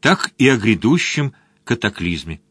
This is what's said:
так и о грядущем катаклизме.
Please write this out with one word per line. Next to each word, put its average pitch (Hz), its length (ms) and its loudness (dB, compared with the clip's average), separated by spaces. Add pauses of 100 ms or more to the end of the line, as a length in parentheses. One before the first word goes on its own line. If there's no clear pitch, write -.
так 180 380 0
и 127 100 6
о 131 80 4
грядущем 117 760 0 (280)
катаклизме. 87 880 -6